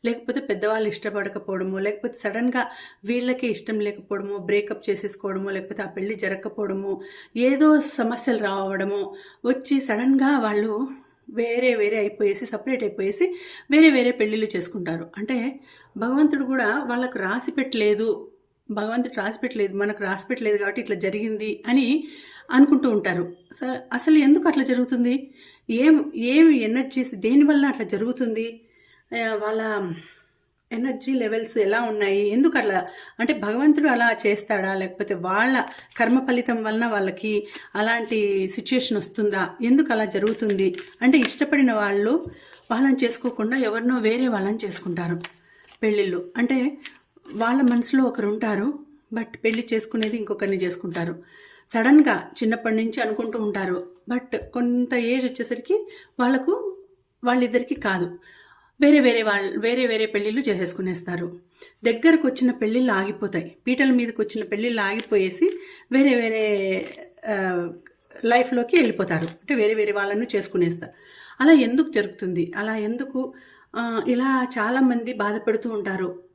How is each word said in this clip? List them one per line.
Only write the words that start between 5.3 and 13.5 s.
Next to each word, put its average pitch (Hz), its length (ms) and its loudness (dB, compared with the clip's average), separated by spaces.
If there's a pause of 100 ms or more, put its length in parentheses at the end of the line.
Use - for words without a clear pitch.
లేకపోతే 196 340 -8
ఆ - 20 -6
పెళ్లి 196 300 -6
జరగకపోవడము, 196 840 -6 (360)
ఏదో 285 420 6
సమస్యలు 240 600 -2
రావడము, 196 760 -4 (300)
వచ్చి 262 340 0
సడన్గా 262 600 2
వాళ్ళు 214 480 -2 (420)
వేరే 233 460 0
వేరే 214 220 0
అయిపోయేసి, 208 480 -2
సపరేట్ 254 380 -4
అయిపోయేసి 208 520 -2 (360)